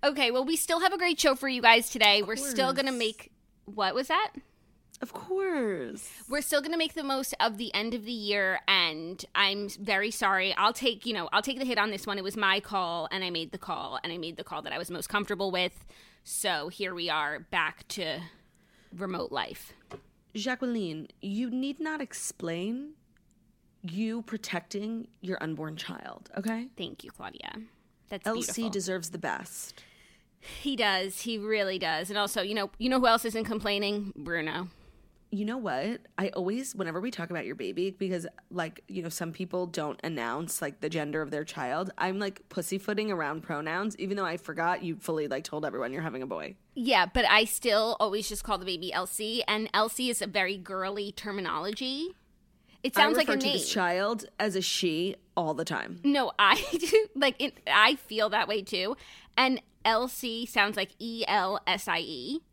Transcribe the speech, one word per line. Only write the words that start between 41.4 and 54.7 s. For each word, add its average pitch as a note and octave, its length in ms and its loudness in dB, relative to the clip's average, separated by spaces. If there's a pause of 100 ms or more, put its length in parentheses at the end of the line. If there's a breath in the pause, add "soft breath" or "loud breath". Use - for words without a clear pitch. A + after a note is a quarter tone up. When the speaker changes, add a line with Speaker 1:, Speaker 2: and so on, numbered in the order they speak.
Speaker 2:
child, D3+ 560 -4
I'm, F#3+ 220 0
like, G3 280 -6
pussyfooting G#3 640 -2
around D#3 320 -2
pronouns, E3 560 -4
even G3 180 -2
though G3 80 -2
I E3 120 -2
forgot E3+ 480 0
you E3 100 -2
fully, D#3 320 -2
like, C3+ 160 -2
told D3+ 220 -6
everyone C3 280 -2
you're D3+ 100 -4
having C3 200 -4
a C3 60 -8
boy. E2 260 -6 (220)
Speaker 1:
Yeah, C4 300 6
but A#3 220 2
I G#3+ 160 8
still A3 540 2
always G#3 300 2
just G#3 160 -6
call G#3+ 120 -2
the F#3 80 -6
baby F3+ 280 -4
Elsie, G#3+ 560 -2
and G#3+ 260 0
Elsie A3+ 360 2
is A#3 120 0
a G#3 60 -4
very F#3+ 280 0
girly F#3+ 540 -4
terminology. G#3 1040 -4 (680 soft breath)
It C4 120 0
Speaker 2:
I - 40 6
Speaker 1:
sounds D4 160 8
like D#4 120 4
a D4 40 4
Speaker 2:
refer C4+ 140 2
to C#4+ 60 2
this A3 140 0
Speaker 1:
name. - 80 -2
Speaker 2:
child G3 520 0 (120)
as G#3 160 0
a F#3+ 80 0
she F3+ 540 0 (200)